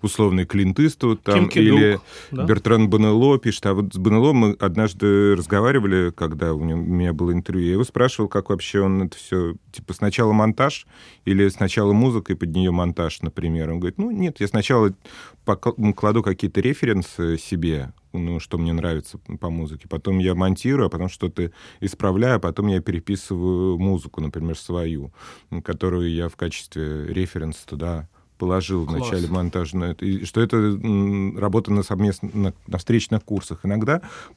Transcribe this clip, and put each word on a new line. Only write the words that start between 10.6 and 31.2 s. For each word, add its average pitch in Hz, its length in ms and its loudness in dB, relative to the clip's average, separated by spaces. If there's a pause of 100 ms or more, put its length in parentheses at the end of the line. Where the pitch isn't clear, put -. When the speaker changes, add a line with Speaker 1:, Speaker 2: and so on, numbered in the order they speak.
Speaker 1:
или 98 240 4
сначала 101 420 0
музыка 110 400 2
и 90 60 0
под 87 180 -4
неё 92 160 2
монтаж, 87 520 -2
например. 80 480 -4
Он 85 80 -4
говорит: 87 180 -4
«Ну, 214 140 -4
нет, 185 280 -4
я 101 80 -2
сначала 107 460 2 (520)
покл-, 107 320 0
м, 104 160 2
кладу 107 300 0
какие-то 98 380 -2
референсы 95 760 -2
себе, 82 360 -4 (400)
ну, 85 260 -4
что - 200 -8
мне 85 140 -2
нравится 82 440 -4 (220)
по 87 100 -6
музыке. 78 400 -8
Потом 92 300 -2
я 92 160 0
монтирую, 95 500 0
а 82 40 0
потом 90 200 -6
что-то 87 420 -6 (300)
исправляю, 110 540 0
а 101 40 0
потом 95 280 -2
я 95 140 0
переписываю 90 1000 -2
музыку, 92 420 -2
например, 80 360 -6
свою, 82 540 -6 (400)
м, 87 120 -8
которую 87 500 -2
я 85 160 -4
в - 60 -14
качестве 78 720 -8
референса 82 580 -6
туда 80 420 -8 (300)
положил 90 460 -2
в 73 40 -6
Speaker 2:
Класс. 80 140 -2
Speaker 1:
начале 92 260 -2
монтажа». 87 500 -2
На 87 80 -2
это, 87 200 -6
и 95 200 -2
что 110 160 -2
это, 117 160 2
м, 101 840 0